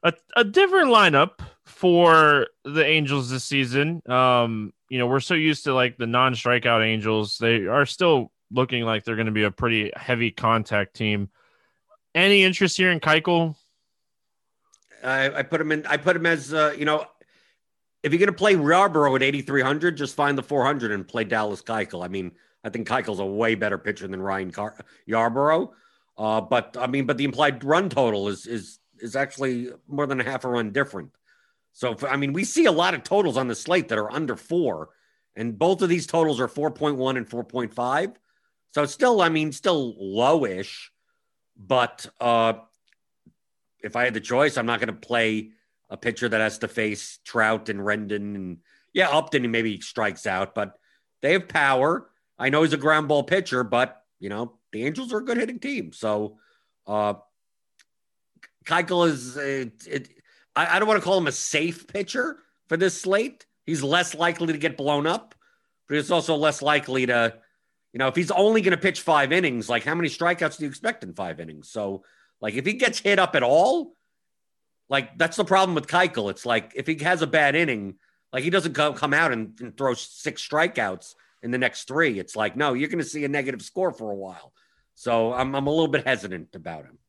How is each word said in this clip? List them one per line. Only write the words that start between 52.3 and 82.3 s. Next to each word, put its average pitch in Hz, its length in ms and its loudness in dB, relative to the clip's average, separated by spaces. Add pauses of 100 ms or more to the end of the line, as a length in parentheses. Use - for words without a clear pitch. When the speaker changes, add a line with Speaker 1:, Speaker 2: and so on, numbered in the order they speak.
Speaker 2:
I 127 120 0
know 151 120 4
he's 156 100 4
a 165 40 0
ground 151 320 2
ball 147 140 2
pitcher, 147 420 -2
but, 120 380 -2 (180)
you 98 80 -10
know, 110 300 -8 (140)
the 107 120 -6
Angels 240 280 -6
are 214 60 -4
a 254 60 -6
good 240 140 -2
hitting 233 200 -4
team. 269 340 -8
So, 107 460 -4 (480)
uh, 104 280 -2 (1500)
Keuchel 175 440 2
is, 127 280 -4
it, 135 500 -6
it, 139 220 -8 (460)
I, 165 220 2
I - 20 4
don't 214 100 2
wanna 208 120 4
call 196 160 2
him 170 100 0
a 135 60 -2
safe 165 540 -4
pitcher 208 520 -6 (300)
for 165 80 0
this 175 240 0
slate. 214 460 -2 (180)
He's 151 180 -4
less 170 320 0
likely 170 380 -2
to 151 60 -4
get 147 180 -2
blown 147 300 0
up, 185 280 -4 (540)
but 147 80 -2
he's 147 140 -2
also 165 240 2
less 147 260 0
likely 135 460 0
to, 117 280 2 (580)
you 117 60 -12
know, 131 100 0
if - 80 -2
he's 175 140 -2
only 208 300 2
gonna 185 160 2
pitch - 240 -4
five 147 320 2
innings, 143 380 -2
like, 117 140 -2
how 151 100 -2
many 165 140 -2
strikeouts 170 500 -2
do 156 60 -8
you 143 40 -6
expect 226 340 -8
in 90 120 -14
five 85 260 -8
innings? 78 300 -16
So, 98 340 -8 (360)
like, 107 140 -6
if 131 100 -6
he 214 100 -2
gets 247 260 -2
hit 202 180 0
up 180 160 0
at 139 80 2
all, 185 520 2 (920)
like, 135 300 -2
that's 160 180 0
the 208 80 0
problem 190 300 2
with 147 140 -4
Keuchel. 151 420 0
It's - 160 -10
like, 117 300 0
if 135 100 -6
he 160 160 -2
has 170 180 0
a 160 60 0
bad 147 300 2
inning, 113 400 -2 (360)
like, 131 120 -4
he 175 60 -2
doesn't 170 240 0
co-, 147 180 0
come 139 200 -2
out 151 200 2
and, 110 280 -8
and 117 160 -14
throw 131 180 0
six - 520 -12
strikeouts 123 680 -2 (280)
in 113 80 -8
the 127 80 -2
next - 300 -4
three. 135 300 -2
It's 92 180 -10